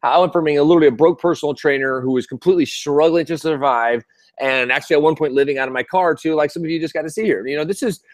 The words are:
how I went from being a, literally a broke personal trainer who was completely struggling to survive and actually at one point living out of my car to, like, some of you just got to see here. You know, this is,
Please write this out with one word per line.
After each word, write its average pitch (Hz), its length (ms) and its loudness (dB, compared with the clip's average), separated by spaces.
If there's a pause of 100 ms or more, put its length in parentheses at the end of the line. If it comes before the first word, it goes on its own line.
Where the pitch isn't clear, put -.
how 117 100 -2
I 139 60 4
went 180 160 4
from 170 120 0
being 147 120 0
a, 143 60 4
literally 160 240 6
a 139 40 8
broke 160 300 2
personal 151 320 -2
trainer 135 480 -2
who 127 100 -4
was 127 140 0
completely 170 400 0
struggling 156 640 0
to 165 100 -6
survive 131 680 0 (360)
and 131 320 -2
actually 147 240 -2
at 147 60 4
one 156 140 2
point 147 180 -4
living 139 240 0
out 131 100 -4
of 131 60 -8
my 127 100 -4
car 175 320 0
to, 160 200 -4
like, 151 160 0
some 170 120 -10
of 160 60 -6
you 165 100 -4
just 156 140 -6
got 160 100 -6
to 156 60 -8
see 185 140 -6
here. 123 220 0
You 135 100 -6
know, 151 100 -2
this 190 180 -6
is, 226 180 -4 (120)